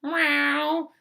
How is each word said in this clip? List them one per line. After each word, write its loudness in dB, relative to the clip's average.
Meow 0